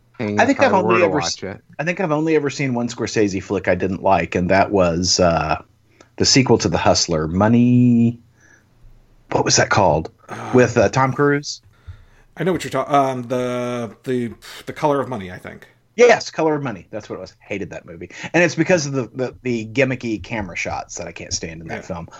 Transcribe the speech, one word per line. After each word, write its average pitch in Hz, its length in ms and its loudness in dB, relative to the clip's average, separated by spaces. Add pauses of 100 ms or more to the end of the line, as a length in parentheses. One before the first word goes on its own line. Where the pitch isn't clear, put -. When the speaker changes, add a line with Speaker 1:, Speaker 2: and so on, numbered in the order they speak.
(400)
Speaker 1:
I 226 60 6
think 277 140 0
Speaker 2:
if 285 60 4
Speaker 1:
I've 214 80 2
Speaker 2:
I 202 40 4
Speaker 1:
only 113 160 2
Speaker 2:
were 110 60 4
to 104 60 4
Speaker 1:
ever 95 100 0
Speaker 2:
watch - 280 -4
Speaker 1:
s-, 98 120 -8
Speaker 2:
it. - 60 -20 (180)
Speaker 1:
I 156 40 -4
think 180 160 -4
I've 175 120 0
only 156 240 0
ever 143 160 0
seen 131 240 -4
one 120 120 -2
Scorsese 104 540 -2
flick 95 260 -2
I 95 80 4
didn't 92 280 -4
like, 90 320 2
and 90 160 0
that 95 180 4
was, 87 500 2
uh, 80 420 2 (600)
the 95 60 2
sequel 139 320 4
to 101 100 0
The 80 80 0
Hustler, 80 500 0
Money, 117 920 4 (1120)
what - 120 0
was - 120 0
that - 160 2
called? 85 400 2 (180)
Speaker 3:
Uh, - 240 -12
Speaker 1:
With, 120 240 4
uh, 101 120 6
Tom 131 240 0
Cruise? 143 500 -2 (720)
Speaker 3:
I 165 60 -4
know 185 80 0
what 160 120 -2
you're 135 60 -10
talking, 135 240 -2
um, 131 300 0
the, 123 800 -6
the, 123 280 -2 (360)
The 127 60 -12
Color 143 280 0
of 117 80 -6
Money, 98 220 -8
I 92 80 -14
think. - 280 -18 (280)
Speaker 1:
Yes, 233 340 6
Color 160 240 0
of 147 80 -4
Money. 110 300 -8
That's 107 180 -12
what 110 60 -8
it 90 60 -12
was. 92 180 -18
Hated 98 320 -8
that 92 140 -16
movie. 85 260 -16 (220)
And 170 100 4
it's 170 100 2
because 165 320 2
of 139 80 -6
the, 127 220 -4
the, 127 260 -6
the 117 240 -4
gimmicky 113 580 -2
camera 101 320 -8
shots - 420 -8
that 82 100 -10
I - 40 -14
can't - 220 -12
stand 82 260 -10
in 82 100 -16
that 110 80 -10
Speaker 3:
Yeah. 98 40 -12
Speaker 1:
film. 85 260 -12 (120)